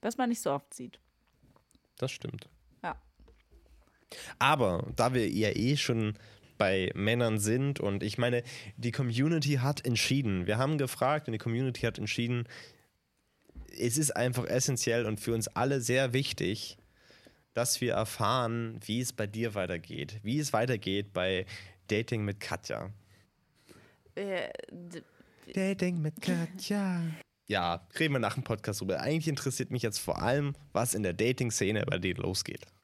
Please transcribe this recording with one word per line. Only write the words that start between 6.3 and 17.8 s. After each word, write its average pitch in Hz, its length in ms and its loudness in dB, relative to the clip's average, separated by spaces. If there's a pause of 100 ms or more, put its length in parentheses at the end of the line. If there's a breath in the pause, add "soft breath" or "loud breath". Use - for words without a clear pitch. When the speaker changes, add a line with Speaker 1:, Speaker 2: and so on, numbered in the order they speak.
Speaker 2:
bei 95 360 4
Männern 110 440 2
sind 127 420 2
und 101 220 0
ich 104 160 -4
meine, 120 240 2 (340 loud breath)
die 117 160 -4
Community 139 600 2
hat 135 320 0
entschieden, 113 600 2
wir 104 120 2
haben 139 180 2
gefragt 139 500 0
und 117 60 -4
die 110 60 -4
Community 120 440 -2
hat 113 160 0
entschieden, 120 480 -2 (1300 loud breath)
es 120 220 0
ist 151 160 2
einfach 123 320 2
essentiell 120 580 2
und 107 140 -2
für 117 160 0
uns 110 140 0
alle 135 320 2
sehr 127 320 2
wichtig, - 680 -2 (760 loud breath)
dass 120 260 0